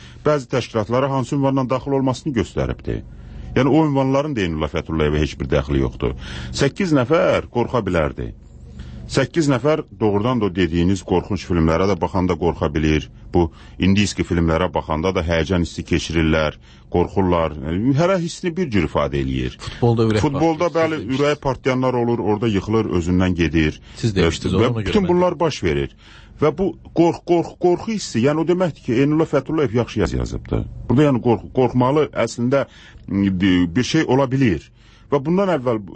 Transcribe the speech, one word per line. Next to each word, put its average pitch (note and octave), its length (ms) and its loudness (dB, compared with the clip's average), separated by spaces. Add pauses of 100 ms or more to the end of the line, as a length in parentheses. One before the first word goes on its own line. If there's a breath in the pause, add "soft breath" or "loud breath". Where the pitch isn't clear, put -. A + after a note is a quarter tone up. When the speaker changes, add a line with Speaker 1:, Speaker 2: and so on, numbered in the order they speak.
(260 loud breath)
Speaker 1:
bəzi D3 260 0
təşkilatlara A#2+ 600 0
hansı C3+ 260 -2
ünvanla C3+ 320 0
daxil C3+ 300 0
olmasını C3 420 -2
göstəribdir. B1 640 -4 (520 loud breath)
Yəni C3 120 4
o D#3 180 4
ünvanların C3+ 480 0
da G#2 100 0
Eynullah D#2 240 -2
Fətullayevə D2+ 540 0
heç C#2+ 160 -4
bir C2+ 100 -6
dəxli C#2 320 0
yoxdur. - 360 -4 (360 loud breath)
Səkkiz D#3 400 0
nəfər C#3 600 2
qorxa A#2+ 320 0
bilərdi. C#2+ 480 -2 (720 loud breath)
Səkkiz C#3+ 400 0
nəfər C#3+ 380 0 (160)
doğrudan G#2+ 400 2
da G2+ 80 0
o - 20 -2
dediyiniz F2 560 0
qorxunc F2+ 400 -2
filmlərə E2 400 2
də G2+ 140 2
baxanda F2+ 360 0
qorxa D#2+ 360 -2
bilir. D#2 340 0 (260 loud breath)
Bu F2 120 4 (340 loud breath)
indiski F#2+ 480 2
filmlərə E2+ 460 0
baxanda D#2+ 420 -2
da F2+ 80 0
həyəcan E2 400 0
hissi E2+ 240 -8
keçirirlər, D#2+ 720 0 (320 loud breath)
qorxurlar. F2 640 0 (420)
Hərə F3 220 2
hissini F3 380 -6
bir F3+ 160 -4
cür E2 160 0
ifadə C#2+ 340 -2
eləyir. C2 400 -4
Speaker 2:
Futbolda A#2 480 0
ürək G#2+ 140 2
Speaker 1:
Futbolda, D#3 420 0
Speaker 2:
partlayır. D#3+ 400 -2
Speaker 1:
bəli, C3 100 -2
ürək D3 300 0
partlayanlar B2+ 560 0
olur, A#2+ 160 0
orada G#2+ 320 0
yıxılır, G2+ 480 0
özündən F2+ 420 2
gedir. D#2 400 0 (140 loud breath)
Speaker 2:
Siz A2 200 -2
demişdiniz, F2 380 0
Speaker 1:
Və G#2+ 140 4
Speaker 2:
ona A#2 140 -2
görə G2 100 -8
Speaker 1:
bütün G3 160 2
Speaker 2:
mən E3+ 60 0
Speaker 1:
bunlar F3+ 180 4
Speaker 2:
dedim. E3 140 -2
Speaker 1:
baş - 180 -4
verir. C#2+ 320 0 (460 loud breath)
Və D3+ 120 4
bu F#3 140 -2 (260)
qorx-, E3 320 2
qorx-, E3+ 380 2
qorxu F3+ 320 2
hissi, - 260 -4
yəni D3+ 220 2
o - 20 0
deməkdir F3+ 400 0
ki, A#2 160 0
Eynullah D3+ 240 4
Fəthullayev D3 500 0
yaxşı A2+ 240 0
yazı C2 180 0
yazıbdı. B1 420 -4 (300)
Burada D3 180 6
yəni B2+ 160 2
qorx-, G#2+ 300 2
qorxmalı B2+ 600 2
əslində, B2 520 0 (420 loud breath)
m, G2 240 2 (440)
bir B2 80 2
şey D#3+ 240 0
ola C3 240 2
bilir. B2 400 0 (400 soft breath)
Və C#3 120 2
bundan F#3 320 2
əvvəl, B2 220 0 (180)